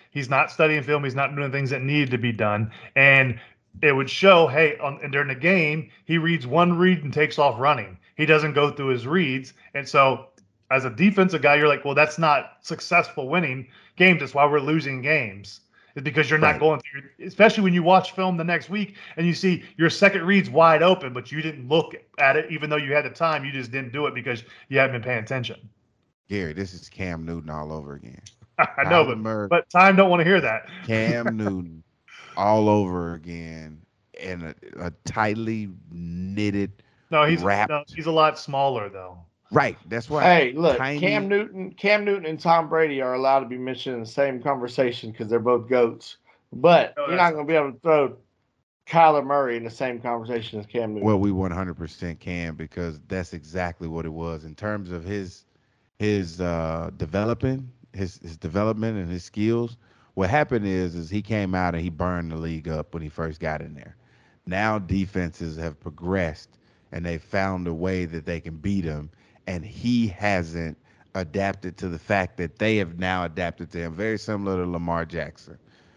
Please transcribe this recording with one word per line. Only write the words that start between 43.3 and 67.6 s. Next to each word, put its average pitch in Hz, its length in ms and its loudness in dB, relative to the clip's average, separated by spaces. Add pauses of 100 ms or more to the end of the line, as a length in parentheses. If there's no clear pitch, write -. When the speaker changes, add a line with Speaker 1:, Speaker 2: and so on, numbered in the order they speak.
Speaker 3:
to 127 60 -8
be 123 100 -8
mentioned 127 380 -8
in 120 40 -8
the 113 80 -10
same 131 340 -2
conversation 120 680 -2
'cause 110 160 -10
they're 113 120 2
both 117 280 2
goats. 120 480 0 (380)
But 143 420 4
Speaker 1:
No, 147 120 -4
Speaker 3:
you're 180 100 0
Speaker 1:
that's 175 140 6
Speaker 3:
not - 40 -4
gonna 147 120 -6
be 160 80 2
able 143 180 0
to 117 60 -20
throw 151 360 2 (720)
Kyler 156 380 6
Murray 135 320 0
in 117 60 -8
the 113 60 -10
same 123 300 -6
conversation 117 600 -6
as 101 60 -10
Cam 110 280 -4
Newton. 104 120 -2
Speaker 2:
Well, 107 140 4
we 101 120 0
one 92 200 -2
hundred 90 240 -6
percent 82 460 -10
can, 85 340 -8
because 80 440 -10 (100)
that's 92 240 -8
exactly 85 560 -8
what 80 160 -8
it 80 80 -10
was 80 320 -10
in 78 100 -18
terms 104 360 -8
of 85 120 -10
his, 95 420 -10 (540)
his, 98 420 -2
uh, 82 560 -4
developing, 117 720 -4 (240)
his, 98 260 -10
his 82 180 -16
development 107 600 -2
and 87 120 -8
his 87 140 -8
skills. 117 540 -4 (380)
What 95 140 -2
happened 131 360 0
is, 92 300 -2
is 82 140 -10
he 101 120 -4
came 101 340 -4
out 90 180 0
and 85 100 -6
he 90 60 -6
burned 85 420 -4
the 80 60 -8
league 82 300 -8
up 78 260 -8
when 82 100 -10
he 78 60 -12
first 80 300 -10
got 78 220 -6
in 76 120 -16
there. - 220 -20 (500)
Now 107 340 -2
defenses 87 800 -4
have 80 220 -10
progressed 85 800 -6 (340)
and 87 140 -10
they 85 120 -6
found 95 500 -4